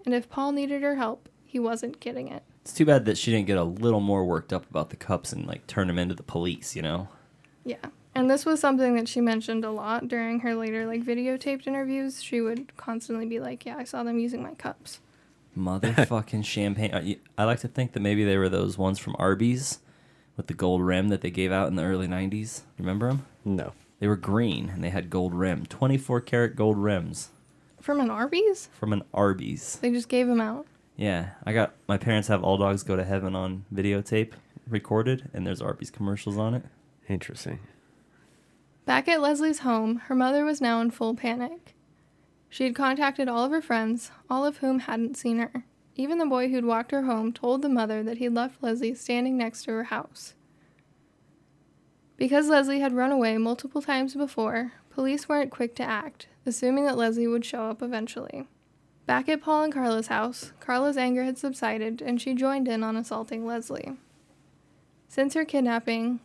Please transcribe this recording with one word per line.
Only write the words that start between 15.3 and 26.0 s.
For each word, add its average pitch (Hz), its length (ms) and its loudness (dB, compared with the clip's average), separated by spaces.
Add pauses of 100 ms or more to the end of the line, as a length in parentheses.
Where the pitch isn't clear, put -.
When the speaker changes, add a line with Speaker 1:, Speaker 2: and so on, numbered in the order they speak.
Speaker 2:
Motherfucking 107 880 0
<laughs> - 0 -
champagne. 101 500 0
Uh, 90 100 -2
y-, 98 140 -4 (180)
I 104 60 2
like 117 160 2
to 120 80 -6
think 123 260 -2
that 104 60 -4
maybe 104 240 2
they 98 140 4
were 95 120 4
those 95 260 0
ones 95 220 2
from - 220 -6
Arby's 117 600 2 (560)
with - 120 -8
the - 80 -8
gold 90 260 2
rim 90 280 4
that 98 120 2
they 87 80 -4
gave 92 220 0
out 95 160 2
in 87 80 -2
the 80 80 0
early 92 240 0
nineties. 95 560 -4 (160)
Remember 95 280 0
'em? 135 200 -2 (180)
Speaker 3:
No. 95 280 -2 (260)
Speaker 2:
They 104 80 2
were 104 80 4
green, 98 540 0
and 87 140 -6
they 87 80 -2
had 87 180 -2
gold 90 240 0
rim. 90 320 0
Twenty-four 131 560 0